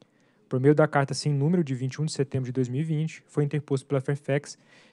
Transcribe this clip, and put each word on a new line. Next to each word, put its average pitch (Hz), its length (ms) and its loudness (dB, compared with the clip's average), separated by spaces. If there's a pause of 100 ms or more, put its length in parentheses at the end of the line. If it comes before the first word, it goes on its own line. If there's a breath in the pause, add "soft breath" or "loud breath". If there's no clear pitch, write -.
(480 soft breath)
Por 127 120 -2
meio 143 160 6
da 156 120 6
carta 143 280 0
sem 147 180 -2
número 160 300 2
de 135 100 -4
vinte 127 220 -4
e - 60 -8
um 156 40 0
de 156 60 -6
setembro 135 340 -4
de 127 60 -6
dois 123 180 -2
mil 127 120 -4
e - 20 -4
vinte, 160 420 -4
foi - 180 -2
interposto 143 440 -2
pela 135 140 0
Fairfax 143 540 -4 (380 soft breath)